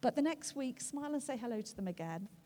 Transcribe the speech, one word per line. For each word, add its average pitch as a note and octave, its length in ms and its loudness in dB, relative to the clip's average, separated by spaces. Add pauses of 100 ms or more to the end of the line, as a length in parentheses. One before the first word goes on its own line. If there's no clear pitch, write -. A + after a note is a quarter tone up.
But - 160 6
the D4 40 6
next D#4 320 2
week, C4 280 -2
smile D4 320 -2
and C#4+ 100 2
say C4+ 140 -2
hello A3+ 240 -2
to A3 160 -8
them G3 100 0
again, E3 400 -2 (180)